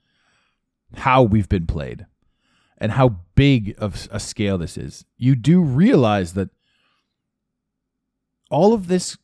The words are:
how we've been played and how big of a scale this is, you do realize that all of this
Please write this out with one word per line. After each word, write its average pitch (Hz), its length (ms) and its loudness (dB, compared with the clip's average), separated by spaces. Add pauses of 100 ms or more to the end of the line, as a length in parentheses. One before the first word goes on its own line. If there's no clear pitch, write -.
(960)
how 131 260 2
we've 107 260 2
been 87 180 -2
played 67 400 -8 (720)
and 110 140 -4
how 123 280 2 (140)
big 135 440 2
of - 320 -8
a 107 80 -8
scale 101 400 -4
this 80 200 -8
is, - 260 -14 (120)
you 127 180 2
do 143 260 2
realize 123 760 2
that 95 160 -4 (2000)
all 180 220 4
of 196 160 -4
this 180 360 -4